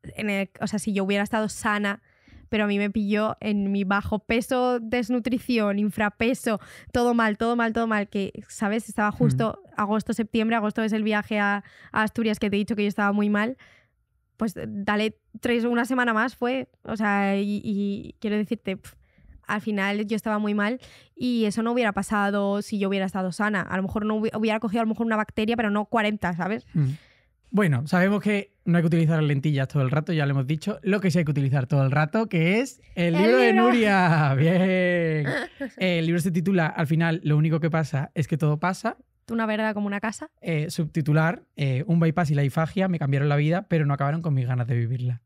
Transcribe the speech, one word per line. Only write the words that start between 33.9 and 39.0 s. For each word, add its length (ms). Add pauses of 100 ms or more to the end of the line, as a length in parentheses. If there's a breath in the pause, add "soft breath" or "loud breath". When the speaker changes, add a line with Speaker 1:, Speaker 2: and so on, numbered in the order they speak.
Speaker 2:
Bien. 920 (280)
Speaker 1:
<laughs> 220
Speaker 2:
El 280
libro 140
se 120
titula, 360
al 200
final, 360
Lo 140
único 240
que 80
pasa 440
es 140
que 100
todo 220
pasa. 380 (340)